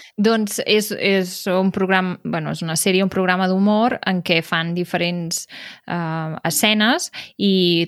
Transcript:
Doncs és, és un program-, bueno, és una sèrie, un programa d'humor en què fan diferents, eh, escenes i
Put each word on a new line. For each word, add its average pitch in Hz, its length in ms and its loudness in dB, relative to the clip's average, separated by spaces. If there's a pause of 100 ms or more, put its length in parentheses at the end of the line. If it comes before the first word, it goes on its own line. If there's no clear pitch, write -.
(160)
Doncs 214 500 0
és, 208 320 2
és 190 480 0
un 190 240 2
program-, 185 540 0
bueno, 156 260 -4
és 160 120 -6
una 165 120 -4
sèrie, 185 280 2
un 190 60 2
programa 185 380 0
d'humor 208 580 2
en 180 180 0
què 165 200 0
fan 170 320 -2
diferents, 175 720 -4 (400)
eh, 160 560 -4
escenes 214 680 2 (260)
i 175 500 4